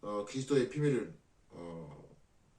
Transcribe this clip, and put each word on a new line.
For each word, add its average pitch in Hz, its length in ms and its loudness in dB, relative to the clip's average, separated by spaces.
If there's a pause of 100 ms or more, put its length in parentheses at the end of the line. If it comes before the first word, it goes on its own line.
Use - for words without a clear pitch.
어, 104 240 -2
그리스도의 131 440 2
비밀을, 143 480 2 (340)
어, 82 640 -12 (440)